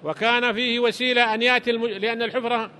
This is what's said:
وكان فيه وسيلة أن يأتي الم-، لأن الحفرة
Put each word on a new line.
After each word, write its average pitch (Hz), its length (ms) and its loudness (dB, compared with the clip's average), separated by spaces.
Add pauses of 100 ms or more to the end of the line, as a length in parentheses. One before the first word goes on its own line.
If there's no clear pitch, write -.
وكان 226 500 0
فيه 240 260 0
وسيلة 240 540 2
أن 220 80 -2
يأتي 240 300 2
الم-، 233 140 0
لأن 226 360 -2
الحفرة 233 580 -2